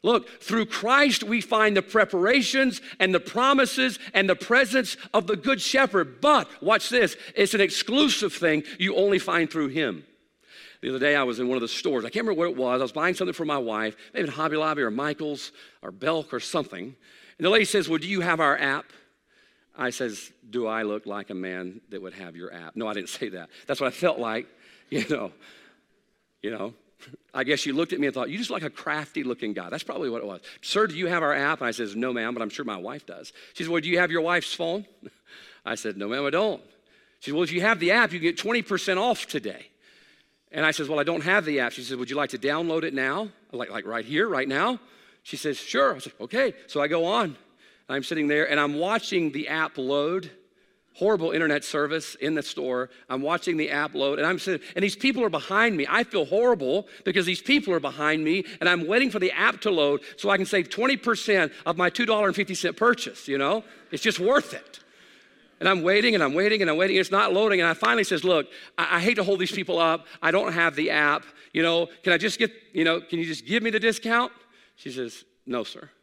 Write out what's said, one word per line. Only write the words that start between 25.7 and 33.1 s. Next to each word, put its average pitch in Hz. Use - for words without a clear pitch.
You 104
know, 110
I 131
guess 143
she 139
looked 165
at 143
me 143
and 135
thought, 127
"You 165
just 233
like 175
a 151
crafty 151
looking 117
guy." 90
That's 160
probably 147
what 117
it 104
was. 92
"Sir, 214
do 156
you 180
have 170
our 147
app?" 143
And 123
I -
says, 107
"No, 127
ma'am, 120
but 120
I'm 104
sure -
my 104
wife 113
does." -